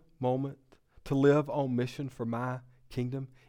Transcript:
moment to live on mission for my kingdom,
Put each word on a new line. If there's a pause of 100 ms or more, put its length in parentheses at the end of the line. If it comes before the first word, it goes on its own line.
(200)
moment (460)
to
live
on
mission
for
my (280)
kingdom, (200)